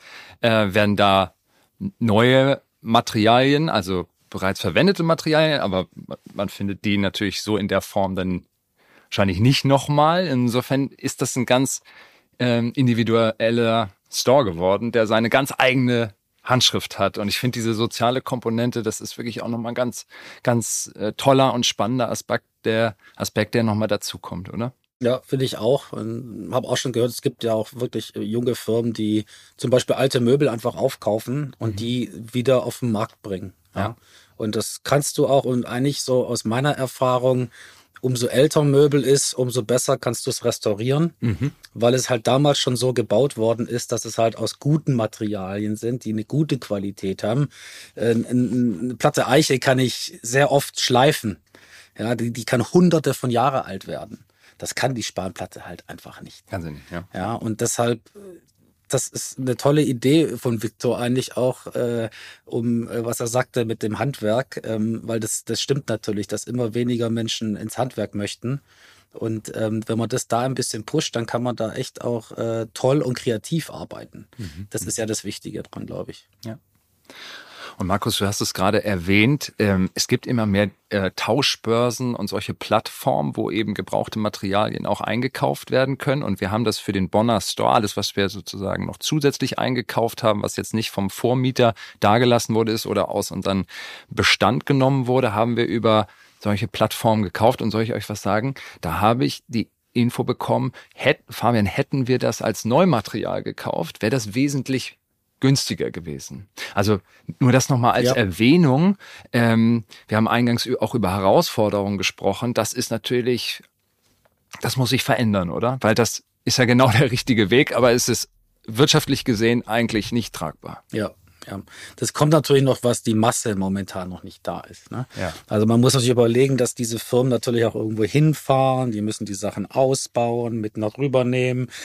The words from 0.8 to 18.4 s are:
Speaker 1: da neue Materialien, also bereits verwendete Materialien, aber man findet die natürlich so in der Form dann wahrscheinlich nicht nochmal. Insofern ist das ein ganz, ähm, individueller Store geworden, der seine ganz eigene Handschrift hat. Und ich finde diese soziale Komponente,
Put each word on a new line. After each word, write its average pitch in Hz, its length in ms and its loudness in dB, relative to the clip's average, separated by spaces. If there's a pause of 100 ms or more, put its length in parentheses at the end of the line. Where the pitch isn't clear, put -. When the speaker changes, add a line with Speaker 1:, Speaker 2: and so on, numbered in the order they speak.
Speaker 1:
da 95 380 4 (680)
neue 123 640 4 (200)
Materialien, 120 840 4
also 90 400 -2 (220)
bereits 98 320 -4
verwendete 147 420 2
Materialien, 156 580 2
aber 92 260 -2 (460)
man 98 160 -4
findet 98 360 -8
die 101 140 2
natürlich 98 420 -2
so 104 160 0
in 98 100 -2
der 95 140 0
Form 98 340 -2
dann 92 300 -4 (600)
wahrscheinlich 95 340 0
nicht 127 260 4
nochmal. 147 640 2
Insofern 127 600 0
ist - 340 -6
das - 120 -4
ein 123 120 -2
ganz, 131 340 2 (560)
ähm, 120 380 0
individueller 113 1120 2 (220)
Store 135 340 4
geworden, 95 460 0
der 113 160 4
seine 113 220 2
ganz 135 280 2
eigene 123 560 2 (300)
Handschrift - 540 0
hat. 98 200 0
Und 107 100 -2
ich 98 100 -2
finde 123 220 -2
diese 113 140 0
soziale 117 480 0
Komponente, 120 600 -2